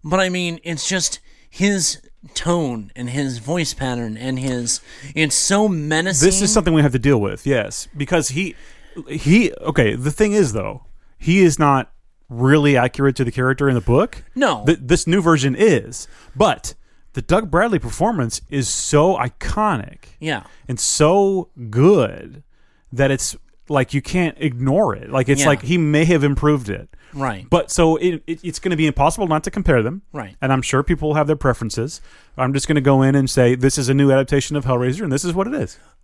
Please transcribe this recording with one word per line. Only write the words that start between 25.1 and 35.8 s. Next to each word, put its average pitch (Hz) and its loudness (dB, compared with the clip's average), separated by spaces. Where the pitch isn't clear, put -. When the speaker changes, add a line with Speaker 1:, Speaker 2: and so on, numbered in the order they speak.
Speaker 2:
it's 139 2
Speaker 1:
Yeah. 139 4
Speaker 2:
like 143 2
he 160 0
may 151 2
have 160 4
improved 143 0
it. 92 -10
Speaker 1:
Right. 127 -6
Speaker 2:
But 170 2
so 160 4
it, 170 -2
it, 165 -8
it's 170 -10
gonna 180 -2
be 156 0
impossible 160 0
not 151 0
to 202 -6
compare 147 2
them. 160 -6
Speaker 1:
Right. 113 -12
Speaker 2:
And 131 0
I'm 131 2
sure 135 0
people 151 -2
will 147 0
have 151 2
their 151 2
preferences. 120 -4
I'm 131 -2
just 135 -2
gonna 151 2
go 135 4
in 135 4
and 135 2
say, 123 4
"This 131 2
is 127 -2
a 135 0
new 139 4
adaptation 135 0
of 131 -4
Hellraiser, 127 -2
and 151 -4
this 131 -2
is 180 -2
what 190 -2
it 262 -6
is." 247 -8